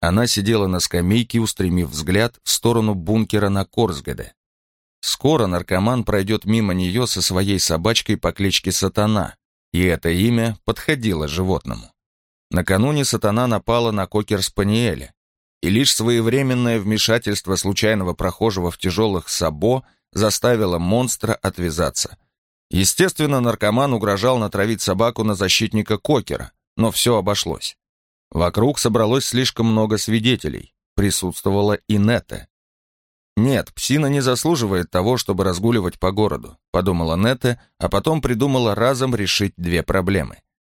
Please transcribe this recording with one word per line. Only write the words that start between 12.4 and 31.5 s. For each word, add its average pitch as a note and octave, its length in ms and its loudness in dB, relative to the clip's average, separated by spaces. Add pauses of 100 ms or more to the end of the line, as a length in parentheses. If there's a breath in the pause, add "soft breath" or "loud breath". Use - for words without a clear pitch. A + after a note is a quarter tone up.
Накануне A#2+ 540 2
Сатана A2+ 420 0
напала A#2 440 0
на G2+ 140 -2
кокер-спаниеля, G#2 1080 -2 (480)
и E2+ 80 0
лишь B2+ 260 2
своевременное A#2+ 840 0
вмешательство G#2 720 0
случайного G2 580 0
прохожего F#2 560 -2
в - 80 -8
тяжёлых F#2 520 -2
сабо F2 580 -2 (240 soft breath)
заставило G#2+ 680 0
монстра A2 580 0
отвязаться. E2+ 840 -4 (520)
Естественно, C#3+ 680 0
наркоман A#2+ 540 0
угрожал G#2+ 440 0
натравить G#2 440 -2
собаку A2+ 420 0
на G#2+ 120 0
защитника G#2 600 0
кокера, - 540 -2 (240)
но A2 160 0
всё A#2+ 260 2
обошлось. F#2+ 600 -4 (520)
Вокруг G#2 480 0
собралось A#2 480 2
слишком A#2 420 0
много A2 300 2
свидетелей, G#2+ 760 -2 (220)
присутствовала G2+ 920 0